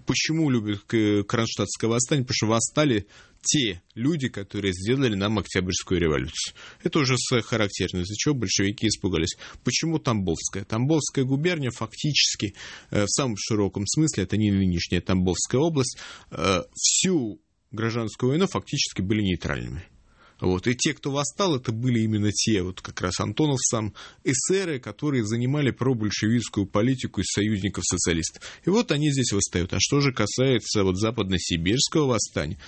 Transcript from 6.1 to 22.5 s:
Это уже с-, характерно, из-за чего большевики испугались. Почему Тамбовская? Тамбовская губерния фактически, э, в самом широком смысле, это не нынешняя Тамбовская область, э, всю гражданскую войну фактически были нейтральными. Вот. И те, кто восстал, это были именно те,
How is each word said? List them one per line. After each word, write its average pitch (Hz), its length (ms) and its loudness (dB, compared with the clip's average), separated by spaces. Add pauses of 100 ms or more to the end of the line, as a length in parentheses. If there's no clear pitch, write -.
Это - 180 2
уже 127 180 2
с-, 123 240 0
характерно, 98 580 -2
из-за 95 160 -4
чего 151 180 0
большевики 104 520 0
испугались. 90 500 0 (260)
Почему 160 360 -2
Тамбовская? 98 640 -2
Тамбовская 135 640 0
губерния 143 440 0
фактически, - 840 -2 (360)
э, 104 140 2
в 101 60 -2
самом 127 260 0
широком 104 500 -2
смысле, 151 380 0
это 101 140 0
не 107 120 4
нынешняя 92 520 2
Тамбовская 92 580 2
область, 147 380 0 (320)
э, 92 320 0 (120)
всю 147 640 0 (320)
гражданскую 113 600 -2
войну 170 160 2
фактически - 560 -4
были 107 180 0
нейтральными. 76 640 -2 (560)
Вот. 92 260 0
И 123 80 2
те, 143 200 0
кто - 180 -6
восстал, 147 440 0
это 120 140 -4
были 117 300 0
именно 107 320 2
те, 107 300 2